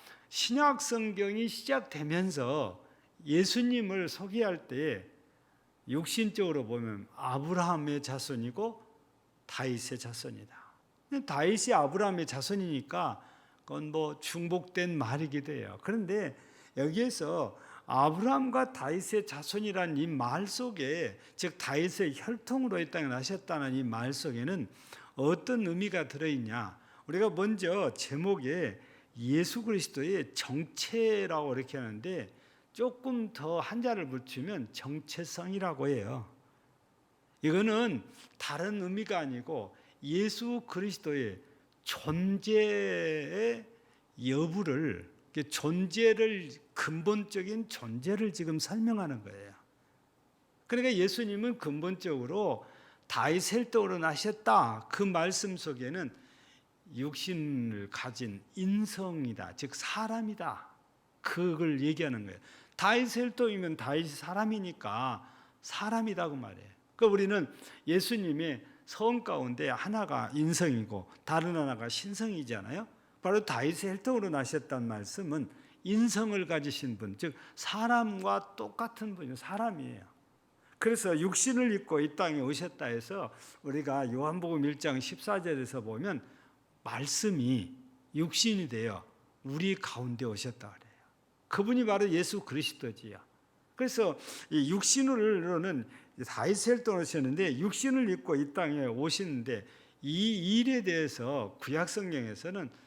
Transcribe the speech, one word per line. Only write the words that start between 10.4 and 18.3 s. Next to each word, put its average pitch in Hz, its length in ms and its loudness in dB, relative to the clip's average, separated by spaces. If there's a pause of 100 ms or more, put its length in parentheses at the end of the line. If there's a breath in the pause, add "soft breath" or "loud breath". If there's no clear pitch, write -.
근데 277 160 -2
다윗이 180 480 4
아브라함의 175 540 4
자손이니까 156 1000 -2 (400 loud breath)
그건 151 240 -8
뭐 151 300 -2
중복된 170 760 -2
말이기도 143 540 -2
해요. 104 300 -8
그런데 196 560 -2 (400 loud breath)
여기에서 160 840 0 (260 loud breath)
아브라함과 247 840 4